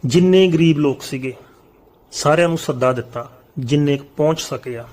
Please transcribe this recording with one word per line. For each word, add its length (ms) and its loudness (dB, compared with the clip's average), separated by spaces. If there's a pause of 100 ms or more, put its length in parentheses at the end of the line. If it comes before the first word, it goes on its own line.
ਜਿੰਨੇ 420 4
ਗਰੀਬ 300 2
ਲੋਕ 240 0
ਸੀਗੇ, 320 -10 (800)
ਸਾਰਿਆਂ 380 2
ਨੂੰ 80 -2
ਸੱਦਾ 360 -2
ਦਿੱਤਾ, 380 -10 (280)
ਜਿੰਨੇ 380 0
ਕੁ 80 -12 (120)
ਪਹੁੰਚ 240 0
ਸਕੇ 360 -10
ਆ। 160 -16